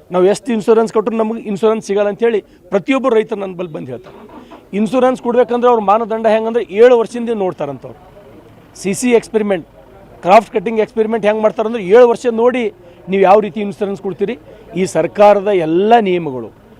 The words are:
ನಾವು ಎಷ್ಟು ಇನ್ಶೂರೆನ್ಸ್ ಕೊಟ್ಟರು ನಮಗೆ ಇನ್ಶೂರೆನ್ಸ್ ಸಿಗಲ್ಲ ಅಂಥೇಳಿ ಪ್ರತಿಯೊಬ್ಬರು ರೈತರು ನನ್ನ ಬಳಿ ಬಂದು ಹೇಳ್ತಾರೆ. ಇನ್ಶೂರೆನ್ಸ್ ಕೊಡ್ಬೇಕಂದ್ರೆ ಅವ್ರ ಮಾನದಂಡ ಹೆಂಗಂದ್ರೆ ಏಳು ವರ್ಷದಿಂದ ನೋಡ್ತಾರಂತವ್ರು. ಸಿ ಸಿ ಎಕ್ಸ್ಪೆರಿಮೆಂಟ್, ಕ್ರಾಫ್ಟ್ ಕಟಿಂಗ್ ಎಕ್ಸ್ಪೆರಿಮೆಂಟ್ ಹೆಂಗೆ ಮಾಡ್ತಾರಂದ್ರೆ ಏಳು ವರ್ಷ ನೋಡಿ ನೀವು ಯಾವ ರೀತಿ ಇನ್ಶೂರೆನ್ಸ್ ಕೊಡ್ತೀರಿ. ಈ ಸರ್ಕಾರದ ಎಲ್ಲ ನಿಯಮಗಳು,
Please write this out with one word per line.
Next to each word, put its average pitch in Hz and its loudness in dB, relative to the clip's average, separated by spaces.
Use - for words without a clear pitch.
ನಾವು 180 2
ಎಷ್ಟು 202 -2
ಇನ್ಶೂರೆನ್ಸ್ 220 0
ಕೊಟ್ಟರು 220 -2
ನಮಗೆ 226 -4
ಇನ್ಶೂರೆನ್ಸ್ 214 -2
ಸಿಗಲ್ಲ 202 -2
ಅಂಥೇಳಿ 220 -2
ಪ್ರತಿಯೊಬ್ಬರು 233 -2
ರೈತರು 220 -2
ನನ್ನ 190 -10
ಬಳಿ 175 -10
ಬಂದು 131 -12
ಹೇಳ್ತಾರೆ. - -16
ಇನ್ಶೂರೆನ್ಸ್ 240 0
ಕೊಡ್ಬೇಕಂದ್ರೆ 240 0
ಅವ್ರ 226 2
ಮಾನದಂಡ 220 0
ಹೆಂಗಂದ್ರೆ 220 0
ಏಳು 233 6
ವರ್ಷದಿಂದ 233 -4
ನೋಡ್ತಾರಂತವ್ರು. 165 -6
ಸಿ 190 -4
ಸಿ 247 -2
ಎಕ್ಸ್ಪೆರಿಮೆಂಟ್, 208 -2
ಕ್ರಾಫ್ಟ್ 202 4
ಕಟಿಂಗ್ 226 -2
ಎಕ್ಸ್ಪೆರಿಮೆಂಟ್ 214 -2
ಹೆಂಗೆ 214 0
ಮಾಡ್ತಾರಂದ್ರೆ 220 -2
ಏಳು 233 6
ವರ್ಷ 233 -4
ನೋಡಿ 233 -2
ನೀವು 190 2
ಯಾವ 190 6
ರೀತಿ 208 -4
ಇನ್ಶೂರೆನ್ಸ್ 202 -6
ಕೊಡ್ತೀರಿ. 196 -6
ಈ 185 -2
ಸರ್ಕಾರದ 196 2
ಎಲ್ಲ 185 0
ನಿಯಮಗಳು, 160 -4